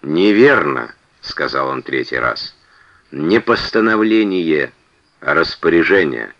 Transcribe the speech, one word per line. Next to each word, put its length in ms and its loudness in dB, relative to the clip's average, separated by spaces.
«Неверно», 920 2
сказал 480 -6
он 140 -8
третий 340 -6
раз. 400 -6
«Не 320 0
постановление, 1300 0
а 140 -2
распоряжение. 1040 0